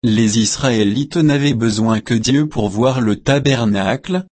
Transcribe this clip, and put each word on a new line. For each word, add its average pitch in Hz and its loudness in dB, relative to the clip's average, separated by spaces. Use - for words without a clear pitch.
Les 110 2
Israélites 113 0
n'avaient 143 2
besoin 110 0
que - -4
Dieu 127 0
pour 107 -2
voir 123 0
le 107 2
tabernacle 131 0